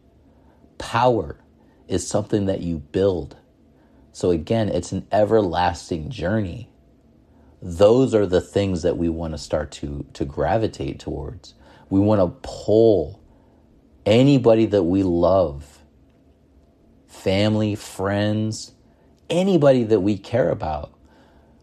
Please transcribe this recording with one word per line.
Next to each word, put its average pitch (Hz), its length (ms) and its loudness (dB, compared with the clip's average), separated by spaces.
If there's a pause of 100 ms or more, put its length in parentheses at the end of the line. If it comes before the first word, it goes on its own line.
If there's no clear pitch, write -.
(800)
Power 117 580 0 (500)
is 92 180 -4
something 104 420 -2
that 95 160 -2
you 85 160 -4
build. 92 580 -2 (760)
So - 200 0
again, 95 380 0
it's - 220 -4
an 95 220 -6
everlasting 90 960 0
journey. 92 580 -6 (960)
Those 107 480 0
are 104 140 0
the 90 140 -2
things 95 420 -4
that 85 140 -4
we 82 120 -4
wanna 80 300 -8
start 76 320 -6
to, 71 340 -12 (100)
to - 100 -8
gravitate 76 760 -4
towards. - 560 -12 (340)
We 98 120 2
wanna 101 260 4 (160)
pull 104 800 2 (840)
anybody 113 640 4
that 101 160 2
we 95 220 2
love, 85 800 0 (1200)
family, 104 720 -2
friends, 107 960 -4 (580)
anybody 160 540 4
that 107 160 2
we 98 180 0
care 87 320 -2
about. 76 420 -6 (720)